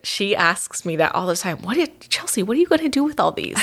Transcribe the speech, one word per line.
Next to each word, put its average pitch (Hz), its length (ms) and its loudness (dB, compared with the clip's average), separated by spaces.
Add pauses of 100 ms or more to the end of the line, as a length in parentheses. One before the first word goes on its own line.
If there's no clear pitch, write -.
she 202 320 -2
asks - 500 0
me 165 120 -4
that 156 180 2
all 180 140 -2
the 170 80 0
time. 170 220 -4
"What 196 160 -4
did, 349 340 -2
Chelsea, - 340 -2
what 220 140 0
are 311 40 6
you 349 60 4
gonna 320 220 2
do 277 160 2
with 294 160 0
all - 120 4
these?" - 300 -6